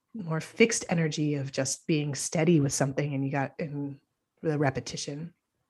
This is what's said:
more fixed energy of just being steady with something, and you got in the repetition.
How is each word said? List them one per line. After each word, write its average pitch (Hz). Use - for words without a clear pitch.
more 160
fixed -
energy 156
of 139
just -
being 147
steady 160
with 139
something, 143
and 135
you 139
got 139
in 143
the 156
repetition. 147